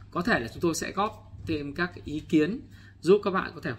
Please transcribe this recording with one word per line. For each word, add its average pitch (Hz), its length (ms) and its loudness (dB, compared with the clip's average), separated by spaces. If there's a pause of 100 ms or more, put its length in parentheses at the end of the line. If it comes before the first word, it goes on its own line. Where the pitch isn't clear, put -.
(120)
Có 165 100 -2
thể 180 180 2
là 113 140 -4
chúng 131 80 -8
tôi 165 140 2
sẽ - 160 -4
góp - 400 -4 (160)
thêm 147 260 -4
các 175 320 -4
ý 151 140 -6
kiến 170 420 2 (400)
giúp 196 220 6
các 202 80 2
bạn 185 240 -2
có 151 60 -12
thể 151 180 -4